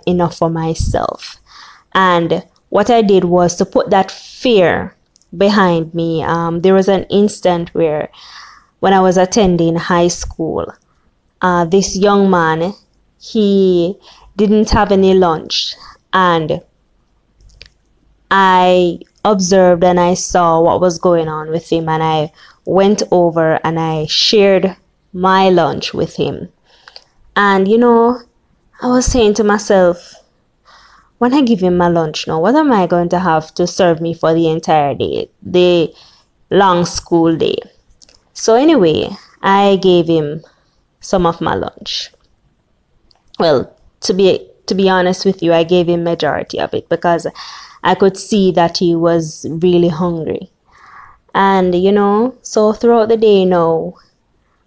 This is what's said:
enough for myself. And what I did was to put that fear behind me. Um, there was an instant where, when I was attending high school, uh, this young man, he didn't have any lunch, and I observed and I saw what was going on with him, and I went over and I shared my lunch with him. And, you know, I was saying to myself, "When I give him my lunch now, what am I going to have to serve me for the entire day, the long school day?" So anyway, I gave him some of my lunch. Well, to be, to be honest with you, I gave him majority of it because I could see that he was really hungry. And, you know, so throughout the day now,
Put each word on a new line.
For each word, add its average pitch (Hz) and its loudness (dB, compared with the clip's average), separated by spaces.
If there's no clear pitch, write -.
enough 175 -2
for 170 -2
myself. - -6
And 175 0
what 202 0
I 233 4
did 196 2
was 175 0
to 190 -2
put - -2
that 190 0
fear 185 -2
behind 175 0
me. 165 -4
Um, 170 -4
there 190 4
was 190 2
an 190 0
instant 180 -2
where, 151 -4
when 190 0
I 190 4
was 185 2
attending 180 0
high 175 0
school, - -8
uh, 175 0
this 190 -2
young 202 2
man, 165 0
he 196 0
didn't 214 2
have 208 0
any 190 4
lunch, 175 -2
and 170 0
I 185 2
observed 185 2
and 180 2
I 175 2
saw 165 0
what 165 2
was 175 0
going 170 0
on 156 -8
with 165 -6
him, 165 -2
and 160 -2
I 156 -2
went 196 2
over 165 0
and 165 -4
I 160 -4
shared 190 0
my 190 2
lunch 165 0
with - -6
him. 165 -6
And, 196 2
you 220 4
know, 240 2
I 247 -6
was 247 0
saying 220 2
to 220 0
myself, 196 0
"When 247 0
I 294 2
give 226 2
him 180 2
my 175 2
lunch 165 -2
now, 160 -4
what 202 2
am 302 2
I 190 2
going 175 0
to 180 -2
have 165 -2
to 175 -2
serve 175 0
me 165 -6
for 160 -2
the 165 0
entire 156 0
day, 69 -6
the 175 0
long 175 2
school 165 -2
day?" 50 -2
So - 0
anyway, 247 2
I 196 2
gave 175 2
him 156 -2
some 180 -2
of 170 -4
my 156 -4
lunch. - -10
Well, 151 0
to 214 -4
be, 185 0
to - -4
be 190 0
honest 185 0
with 190 -2
you, 170 0
I 165 2
gave 175 0
him 170 -2
majority 165 -4
of - -6
it - -8
because 170 -2
I 185 0
could 190 0
see 190 0
that 170 0
he 170 0
was 165 -2
really 170 2
hungry. 170 -6
And, 190 0
you 185 0
know, 208 0
so 214 0
throughout 233 2
the 226 2
day 202 2
now, 170 0